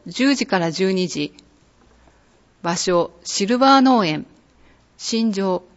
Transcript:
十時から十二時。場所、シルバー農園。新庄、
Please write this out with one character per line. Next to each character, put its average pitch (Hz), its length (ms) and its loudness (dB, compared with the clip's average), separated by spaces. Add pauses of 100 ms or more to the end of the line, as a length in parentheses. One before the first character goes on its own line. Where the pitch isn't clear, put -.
十 262 280 0
時 240 120 -4
か 185 140 0
ら 165 100 -2
十 190 220 -2
二 185 160 -2
時。 147 260 -8 (1300)
場 170 140 -2
所、 175 340 0 (140)
シ - 220 -4
ル 247 120 0
バ 269 180 6
ー 269 60 6
農 247 240 4
園。 151 180 -4 (720)
新 226 380 -4
庄、 190 300 -4 (120)